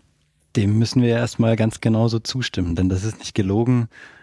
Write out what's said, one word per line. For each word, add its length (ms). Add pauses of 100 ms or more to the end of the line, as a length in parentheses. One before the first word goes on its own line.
(560)
Dem 220
müssen 240
wir 80
erstmal 460
ganz 260
genauso 380
zustimmen, 560
denn 120
das 160
ist 140
nicht 160
gelogen. 540 (360)